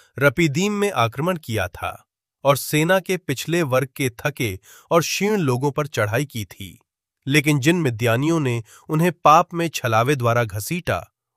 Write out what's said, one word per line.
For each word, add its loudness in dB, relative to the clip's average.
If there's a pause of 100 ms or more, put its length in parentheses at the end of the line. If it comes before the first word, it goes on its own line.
(180)
रपीदीम 2
में 0
आक्रमण -2
किया -4
था -10 (360)
और 4
सेना 0
के -2
पिछले -2
वर्ग 0
के -2
थके -6 (320)
और 4
क्षीण 0
लोगों 0
पर -4
चढ़ाई -2
की -10
थी, -18 (460)
लेकिन 2
जिन 4
मिद्यानियों 0
ने -2 (260)
उन्हें 0
पाप 4
में -2
छलावे 0
द्वारा 0
घसीटा, -6 (260)